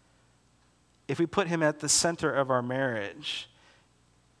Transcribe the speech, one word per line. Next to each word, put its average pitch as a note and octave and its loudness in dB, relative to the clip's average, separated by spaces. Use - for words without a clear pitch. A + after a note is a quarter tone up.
if C#3 -2
we E3+ 2
put F#3 0
him E3 0
at D3+ 2
the D3+ -4
center E3 2
of C3 2
our B2 2
marriage. B2 -4